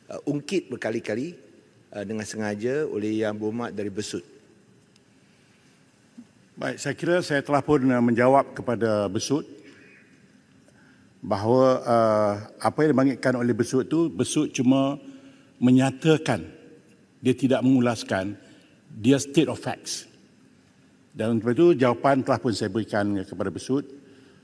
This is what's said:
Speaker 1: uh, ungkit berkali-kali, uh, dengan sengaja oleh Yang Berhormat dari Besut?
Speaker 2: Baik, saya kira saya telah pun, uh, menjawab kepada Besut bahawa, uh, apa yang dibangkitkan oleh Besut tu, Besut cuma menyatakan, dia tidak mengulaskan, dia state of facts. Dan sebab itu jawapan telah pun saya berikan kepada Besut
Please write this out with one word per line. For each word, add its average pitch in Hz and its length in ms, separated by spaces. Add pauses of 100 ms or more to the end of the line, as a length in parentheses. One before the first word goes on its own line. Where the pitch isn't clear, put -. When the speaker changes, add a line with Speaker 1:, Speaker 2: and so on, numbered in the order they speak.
Speaker 1:
uh, - 200
ungkit 147 400
berkali-kali, 117 640 (560)
uh, 104 160
dengan 107 160
sengaja 107 640
oleh 107 400
Yang 107 160
Berhormat 110 320
dari 104 160
Besut? 101 320 (2250)
Speaker 2:
Baik, 123 240
saya 139 160
kira 170 220 (100)
saya 143 160
telah 143 240
pun, 151 160
uh, 127 160
menjawab 123 560
kepada 104 560
Besut 123 320 (1800)
bahawa, 120 580
uh, 110 520 (280)
apa 110 240
yang 151 80
dibangkitkan 131 400
oleh 120 240
Besut 120 320
tu, 165 160
Besut - 480
cuma 135 480 (560)
menyatakan, 127 880 (800)
dia 127 80
tidak 123 320
mengulaskan, 113 720 (480)
dia 117 320
state 139 320
of 113 80
facts. - 480 (1040)
Dan 110 320
sebab 117 160
itu 170 160
jawapan 131 480
telah 123 160
pun 117 160
saya 104 160
berikan 104 560
kepada 92 240
Besut - 480 (460)